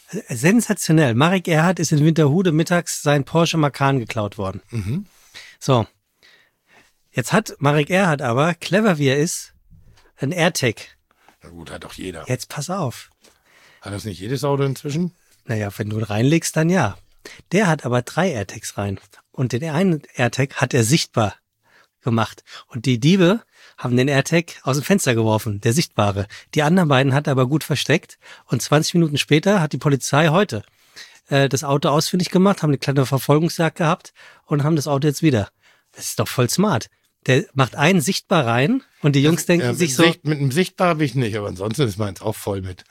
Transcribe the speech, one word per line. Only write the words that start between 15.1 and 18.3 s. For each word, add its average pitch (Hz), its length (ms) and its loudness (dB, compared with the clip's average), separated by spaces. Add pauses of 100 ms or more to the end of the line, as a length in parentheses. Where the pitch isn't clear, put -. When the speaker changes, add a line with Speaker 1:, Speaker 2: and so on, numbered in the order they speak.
Speaker 1:
Naja, 107 320 -4
wenn 104 120 -6
du 107 100 -4
ihn 110 60 -4
reinlegst, 127 520 0
dann 160 120 2
ja. 160 300 0 (540)
Der 196 160 4
hat 151 180 0
aber 120 160 0
drei 180 300 -2